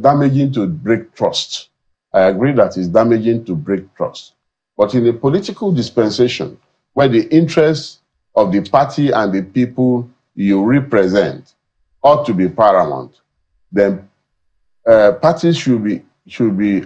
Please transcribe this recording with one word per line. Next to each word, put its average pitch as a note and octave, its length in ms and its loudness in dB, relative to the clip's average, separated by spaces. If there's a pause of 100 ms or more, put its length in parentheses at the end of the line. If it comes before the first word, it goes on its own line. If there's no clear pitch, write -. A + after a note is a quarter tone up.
damaging C#3 520 2
to G#2 140 -2
break F#2 460 -4
trust. - 560 -6 (440)
I G2 100 2
agree G2 300 0
that G#2+ 220 2
it's F#2 120 -4
damaging A2+ 580 0
to F2+ 100 -6
break F#2 400 -6
trust. - 380 -10 (420)
But G#2 200 0
in A#2 120 2
a A#2+ 60 2
political F#3+ 580 -4
dispensation, A#2 840 -2 (360)
where C#3 140 2
the A#2 220 0
interests D#3 680 0 (340)
of G#2 180 2
the G2 100 0
party C#3+ 500 0
and G#2+ 200 0
the F#2+ 120 -4
people B2 640 -2 (260)
you G2 280 0
represent G2+ 920 0 (480)
ought C#3+ 240 4
to A#2 80 -2
be F#2 160 0
paramount, D#2+ 720 0 (520)
then, G2 380 -2 (760)
uh, G#2+ 360 6
parties E3 360 2
should A#2 260 0
be, G#2+ 180 -4 (260)
should G#2+ 300 -2
be G2+ 280 0